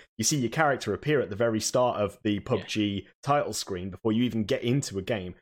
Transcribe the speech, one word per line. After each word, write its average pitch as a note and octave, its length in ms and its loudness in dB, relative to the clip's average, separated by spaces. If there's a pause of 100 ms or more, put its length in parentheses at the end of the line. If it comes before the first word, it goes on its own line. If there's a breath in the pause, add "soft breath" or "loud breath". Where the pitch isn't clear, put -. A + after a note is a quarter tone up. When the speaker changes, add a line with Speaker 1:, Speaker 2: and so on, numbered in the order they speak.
(160 loud breath)
Speaker 1:
you A2 80 -2
see D3+ 140 2
your A#2 120 0
character C#3 440 0
appear C#3+ 260 2
at F#2+ 100 -2
the G2+ 60 -8
very A2+ 240 2
start B2 400 2
of G2+ 240 -2
the G#2+ 100 4
Speaker 2:
Yeah. G2 100 -2
Speaker 1:
pub G#2+ 220 -2
G G#2 400 -2 (160 loud breath)
title C#3 300 0
screen F#2+ 380 -6
before A2 220 -2
you A2+ 100 2
even A2+ 220 0
get B2 200 -2
into A#2+ 340 0
a F#2+ 40 -2
game, F#2 400 -4